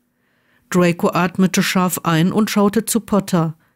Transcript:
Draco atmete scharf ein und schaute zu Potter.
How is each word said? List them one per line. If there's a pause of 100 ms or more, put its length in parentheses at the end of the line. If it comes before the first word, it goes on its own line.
(680)
Draco
atmete
scharf
ein
und
schaute
zu
Potter. (200)